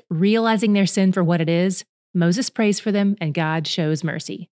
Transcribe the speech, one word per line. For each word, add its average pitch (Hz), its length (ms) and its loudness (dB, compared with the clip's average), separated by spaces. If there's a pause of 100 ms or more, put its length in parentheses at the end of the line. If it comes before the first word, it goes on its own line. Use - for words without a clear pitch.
realizing 208 640 2
their 196 120 4
sin 190 240 2
for 185 140 0
what 165 160 2
it 160 80 0
is, 180 360 0 (300)
Moses 180 340 2
prays 208 300 0
for 214 140 -4
them 202 280 0
and 156 140 -4
God 160 320 -2
shows 156 380 -2
mercy. - 480 -8